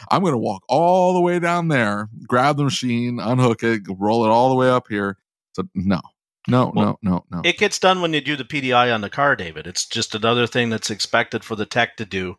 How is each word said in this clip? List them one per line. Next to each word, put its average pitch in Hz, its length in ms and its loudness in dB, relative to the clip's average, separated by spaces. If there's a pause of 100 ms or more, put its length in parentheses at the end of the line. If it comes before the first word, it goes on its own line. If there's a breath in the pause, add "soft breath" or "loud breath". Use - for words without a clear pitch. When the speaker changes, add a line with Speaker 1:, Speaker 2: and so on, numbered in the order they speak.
(120 loud breath)
Speaker 1:
I'm 160 100 2
gonna 151 160 2
walk 107 300 -4
all 180 460 4
the 180 60 2
way 175 200 2
down 170 260 0
there, 107 420 0 (200)
grab 135 300 4
the 147 40 0
machine, 123 560 -2
unhook 117 460 2
it, 113 180 0 (160)
roll 110 260 2
it 110 40 2
all 120 220 4
the 131 40 2
way 127 160 4
up 127 180 2
here"? 101 300 -4 (380)
So 95 80 -4 (100)
no. 92 260 -2 (480)
No, 123 260 2
Speaker 2:
Well, 107 280 0
Speaker 1:
no, 95 80 -2
no, 87 200 -2
no. 87 140 -8
Speaker 2:
it 175 140 0
gets 202 200 -2
done 185 220 2
when 165 140 -2
you 147 80 0
do 143 140 -4
the 131 100 -8
P 151 160 -6
D 127 100 -2
I 123 200 4
on 110 100 -2
the 98 80 -6
car, 143 260 0
David. 80 300 -10
It's - 180 -6
just - 300 -6
another 117 320 0
thing 117 240 0
that's 110 200 -4
expected 117 540 -2
for 113 100 -10
the 101 120 -6
tech - 320 -2
to 117 80 -10
do 92 320 -8